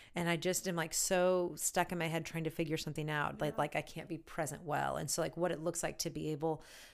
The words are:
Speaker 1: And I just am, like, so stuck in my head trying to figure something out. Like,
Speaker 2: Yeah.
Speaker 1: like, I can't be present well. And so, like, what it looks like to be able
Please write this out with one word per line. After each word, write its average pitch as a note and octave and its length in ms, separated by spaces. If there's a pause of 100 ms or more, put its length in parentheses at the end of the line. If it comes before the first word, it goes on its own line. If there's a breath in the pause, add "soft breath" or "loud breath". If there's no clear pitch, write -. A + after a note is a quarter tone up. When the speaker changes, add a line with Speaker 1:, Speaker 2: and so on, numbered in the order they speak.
(160 loud breath)
Speaker 1:
And E3+ 120
I E3+ 80
just F3+ 320
am, F3+ 80
like, E3 180
so F3+ 640
stuck - 380
in F3+ 40
my E3 120
head D#3+ 160
trying E3 180
to D#3 60
figure D#3 260
something D3+ 340
out. D3 300
Like, D3 140
Speaker 2:
Yeah. - 80
Speaker 1:
like, D3 160
I D3+ 40
can't E3 280
be D#3+ 80
present D3+ 480
well. C#3 320
And C#3 120
so, - 120
like, D#3 160
what E3+ 160
it - 100
looks E3+ 180
like - 180
to E3+ 100
be D3+ 240
able D#3 280 (320 loud breath)